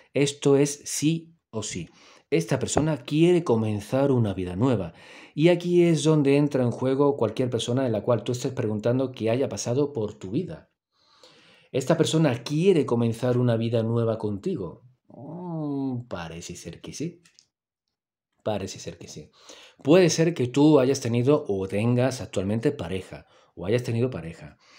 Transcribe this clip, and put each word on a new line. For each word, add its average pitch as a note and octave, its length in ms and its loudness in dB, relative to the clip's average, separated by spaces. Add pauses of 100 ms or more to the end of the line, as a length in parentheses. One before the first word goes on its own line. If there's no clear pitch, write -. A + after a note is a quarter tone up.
(140)
Esto C#3 440 4
es D3 280 2
sí D#3+ 480 -2 (160)
o G#2+ 140 -8
sí. - 260 -8 (400)
Esta D#3+ 300 0
persona D#3 380 0
quiere E3 480 2
comenzar A2+ 640 0
una A2+ 220 2
vida F2+ 240 -4
nueva. G2+ 360 0 (400)
Y D3+ 140 4
aquí F3 360 4
es E3 200 4
donde D3 320 4
entra C#3+ 280 2
en A#2+ 80 2
juego C#3 440 2
cualquier A#2+ 340 -2
persona B2 360 -2
en A#2 80 -2
la G#2 80 -2
cual A#2 240 0
tú B2+ 80 -4
estés B2+ 180 -6
preguntando A#2+ 600 -2
que - 160 -4
haya B2+ 180 0
pasado C3 460 -4
por G#2 200 -4
tu F#2 180 -14
vida. G2 380 -8 (1040)
¿Esta B2+ 240 0
persona D#3 480 2
quiere D#3+ 420 2
comenzar A#2+ 520 0
una B2 180 2
vida A#2 260 -2
nueva A2+ 360 0
contigo? G#2 640 -6 (240)
Mm, C#3+ 1000 -8
parece E2+ 500 -12
ser - 240 -16
que - 100 -16
sí. E3 300 -10 (1200)
Parece G2+ 360 -6
ser - 180 -14
que - 120 -20
sí. - 200 -18 (540)
Puede E3 260 6
ser E3 240 0
que B2+ 140 -2
tú C#3+ 320 6
hayas C3 220 0
tenido B2 460 2
o F#2+ 200 -4
tengas B2 540 0
actualmente G#2 500 -2
pareja, F#2 560 -10 (280)
o F2 100 -12
hayas A#2+ 180 0
tenido A#2+ 260 -2
pareja. E2 480 -14 (220)